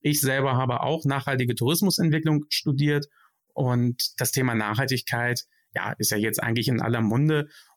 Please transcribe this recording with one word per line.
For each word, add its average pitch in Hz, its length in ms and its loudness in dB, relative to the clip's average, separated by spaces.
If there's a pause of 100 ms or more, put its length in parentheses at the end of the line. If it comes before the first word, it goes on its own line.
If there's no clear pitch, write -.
Ich 147 200 0
selber 135 360 2
habe 127 240 0
auch 160 240 -2
nachhaltige 131 500 0
Tourismusentwicklung 156 920 2
studiert 147 580 0 (460)
und 123 640 0
das 127 140 -2
Thema 127 220 0
Nachhaltigkeit, 120 920 -2 (280)
ja, 95 240 -6
ist 104 140 -2
ja 107 60 0
jetzt 107 260 -2
eigentlich 113 240 0
in 120 140 0
aller 117 200 0
Munde. 147 460 2 (300)